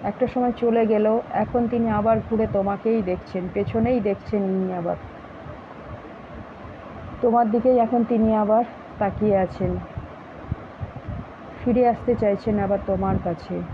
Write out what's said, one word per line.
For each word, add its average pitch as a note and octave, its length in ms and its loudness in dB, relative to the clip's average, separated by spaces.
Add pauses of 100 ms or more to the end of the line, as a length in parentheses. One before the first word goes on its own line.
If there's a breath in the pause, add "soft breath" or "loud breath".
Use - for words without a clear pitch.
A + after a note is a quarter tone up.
একটা G3+ 240 0
সময় B3 240 0
চলে A#3 340 2
গেলেও G#3+ 360 4 (120)
এখন A#3 340 0
তিনি A#3 220 0
আবার G#3+ 280 4 (120)
ঘুরে A3 240 2
তোমাকেই G3+ 480 2
দেখছেন, F3+ 420 -4 (100)
পেছনেই A3+ 460 2
দেখছেন G3+ 440 0
ইনি F#3+ 300 0
আবার। F3 220 -2 (2250)
তোমার A#3 300 4
দিকেই A#3+ 280 6
এখন A#3 240 4
তিনি A3 320 4
আবার G#3+ 280 4 (360)
তাকিয়ে G3+ 380 2
আছেন, F#3 340 0 (1900)
ফিরে B3 220 4
আসতে A#3 280 2
চাইছেন G#3 440 0
আবার G3 260 2
তোমার F#3+ 380 0
কাছে। F3 380 -4 (120)